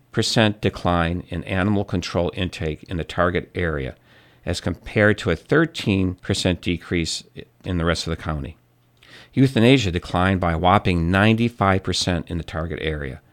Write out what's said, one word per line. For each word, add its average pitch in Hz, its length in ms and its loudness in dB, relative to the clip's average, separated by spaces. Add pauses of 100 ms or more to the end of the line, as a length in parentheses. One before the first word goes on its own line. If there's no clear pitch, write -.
(100)
percent 110 500 2
decline 87 680 0
in 87 160 -8
animal 98 400 0
control 87 500 -2
intake 82 480 -6
in - 140 -10
the 78 80 -4
target 87 500 0
area, 78 400 -4 (500)
as 92 160 -4
compared 104 580 0
to - 120 -4
a 80 60 2
thirteen 101 800 0
percent 92 440 -2
decrease 85 640 -4 (420)
in 90 140 -4
the 80 60 -2
rest 85 240 -2
of - 20 -6
the 82 100 -6
county. 76 360 -8 (760)
Euthanasia 123 600 4
declined 90 480 0
by 87 100 0
a 80 80 0
whopping 90 540 2
ninety-five 107 720 2
percent 87 440 -2
in 85 100 -4
the 82 40 -6
target 80 400 -6
area, 73 380 -6 (120)